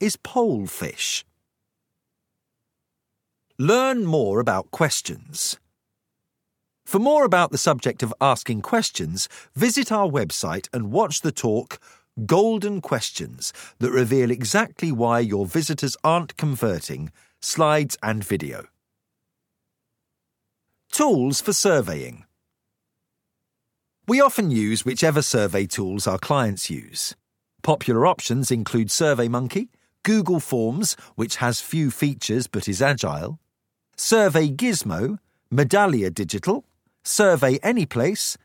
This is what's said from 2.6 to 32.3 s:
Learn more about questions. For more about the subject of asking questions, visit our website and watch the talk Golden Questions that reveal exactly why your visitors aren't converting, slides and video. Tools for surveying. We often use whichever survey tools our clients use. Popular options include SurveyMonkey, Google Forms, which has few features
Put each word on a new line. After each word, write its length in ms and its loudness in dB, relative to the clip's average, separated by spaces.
Learn 460 2
more 360 2
about 300 0
questions. 880 -4
For 140 0
more 260 4
about 280 4
the 60 -2
subject 440 0
of 180 -4
asking 420 0
questions, 680 -2
visit 380 0
our 160 2
website 640 -4
and 180 -4
watch 280 2
the 120 -2
talk 460 -2
Golden 560 2
Questions 720 -6
that 120 0
reveal 400 2
exactly 640 -2
why 280 2
your 260 0
visitors 580 -2
aren't 320 0
converting, 720 -4
slides 640 0
and 200 -2
video. 440 -6
Tools 500 2
for 140 -2
surveying. 720 0
We 140 2
often 300 4
use 340 0
whichever 380 2
survey 420 0
tools 420 -4
our 120 0
clients 500 -2
use. 460 -8
Popular 440 2
options 440 0
include 380 0
SurveyMonkey, 800 0
Google 380 2
Forms, 560 -2
which 220 -4
has 240 -2
few 300 0
features 560 -2